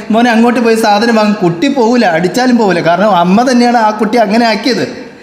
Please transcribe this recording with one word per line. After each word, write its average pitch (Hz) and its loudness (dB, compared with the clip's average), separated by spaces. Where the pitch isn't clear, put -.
"മോനെ, 233 2
അങ്ങോട്ട് 233 2
പോയി 226 2
സാധനം 220 0
വാങ്ങും." 214 0
കുട്ടി 170 -2
പോവില്ല, 240 0
അടിച്ചാലും 180 0
പോവില്ല, 185 0
കാരണം 180 2
അമ്മ 196 2
തന്നെയാണ് 240 2
ആ 214 0
കുട്ടി 214 -2
അങ്ങനെ 220 0
ആക്കിയത്. 220 -2